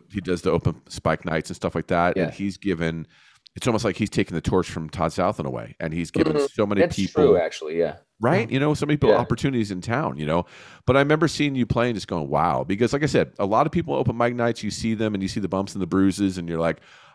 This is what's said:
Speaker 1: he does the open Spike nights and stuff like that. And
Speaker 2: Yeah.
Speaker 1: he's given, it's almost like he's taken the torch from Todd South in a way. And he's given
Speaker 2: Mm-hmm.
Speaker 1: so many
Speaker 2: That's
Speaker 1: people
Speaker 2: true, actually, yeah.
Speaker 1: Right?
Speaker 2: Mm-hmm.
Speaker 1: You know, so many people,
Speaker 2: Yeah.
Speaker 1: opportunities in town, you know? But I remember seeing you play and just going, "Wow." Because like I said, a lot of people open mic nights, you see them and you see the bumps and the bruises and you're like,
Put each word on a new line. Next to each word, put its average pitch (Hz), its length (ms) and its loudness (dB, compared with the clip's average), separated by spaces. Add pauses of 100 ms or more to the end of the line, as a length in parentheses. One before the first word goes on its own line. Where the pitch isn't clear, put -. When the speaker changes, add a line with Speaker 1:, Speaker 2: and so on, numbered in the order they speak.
(120)
Speaker 1:
he 104 100 -6
does 87 220 -2
the 87 80 2
open 85 360 0
Spike - 380 -2
nights 80 240 -4
and 90 60 -10
stuff - 180 -4
like 82 140 -4
that. 87 280 2
And 90 120 0
Speaker 2:
Yeah. 78 40 -8
Speaker 1:
he's 98 260 -6
given, 82 500 -2 (480)
it's - 100 -6
almost 113 200 0
like 95 120 0
he's 107 140 -2
taken 95 240 -2
the 78 60 -2
torch - 280 0
from 80 200 -8
Todd 80 240 -2
South 95 260 0
in 76 80 -4
a - 20 -6
way. 58 300 -10
And 80 140 -4
he's 85 180 -4
given - 220 2
Speaker 2:
Mm-hmm. 143 200 0
Speaker 1:
so 110 140 2
many 101 140 2
Speaker 2:
That's 170 140 2
Speaker 1:
people - 300 2
Speaker 2:
true, 101 120 6
actually, 80 420 -4
yeah. 78 160 0 (240)
Speaker 1:
Right? 147 260 2
Speaker 2:
Mm-hmm. 110 80 -8
Speaker 1:
You 135 60 2
know, 151 160 2
so 147 100 -4
many 151 120 0
people, 131 120 4
Speaker 2:
Yeah. 104 80 8
Speaker 1:
opportunities 120 540 0
in 90 100 -6
town, 117 360 -4
you 76 100 -4
know? 85 180 2 (400)
But 127 100 4
I 139 40 6
remember 156 280 4
seeing 143 280 0
you 120 100 2
play 120 220 0
and 117 80 -2
just 92 120 -8
going, 78 220 -4
"Wow." 71 340 2
Because 98 300 0
like 143 80 0
I 147 60 0
said, - 320 2
a 101 80 0
lot 113 180 4
of 156 60 -4
people 160 240 -2
open 127 200 -2
mic 120 200 0
nights, 117 280 -2
you 107 60 -4
see 113 240 -2
them 107 220 -2
and 95 80 -4
you 95 60 -2
see - 100 -6
the 95 100 -4
bumps 95 240 -4
and 98 80 -4
the 90 60 -4
bruises 95 500 2
and 87 100 -6
you're 82 120 -4
like, 82 220 0 (340)